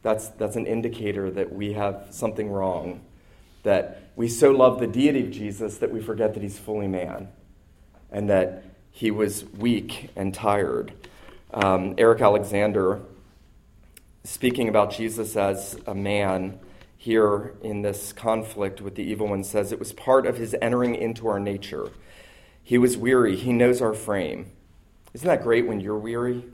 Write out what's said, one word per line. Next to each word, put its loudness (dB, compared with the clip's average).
That's, -2
that's -6
an -2
indicator -4
that -4
we -6
have -4
something -4
wrong, -4
that 0
we -2
so 6
love 6
the 0
deity 2
of -8
Jesus -8
that -2
we -6
forget -2
that -8
he's -10
fully -6
man -6
and -4
that 2
he -2
was -2
weak -2
and -4
tired. 0
Um, 2
Eric 6
Alexander, 2
speaking 0
about 4
Jesus -6
as -2
a -8
man -2
here 2
in -6
this -4
conflict -4
with -12
the -8
evil -4
one, -2
says, -2
"It -8
was -10
part 4
of -2
his -6
entering 2
into -4
our 2
nature. -6
He 2
was 6
weary. 4
He -2
knows 6
our 2
frame." -4
Isn't -4
that 4
great 4
when -2
you're -4
weary? -4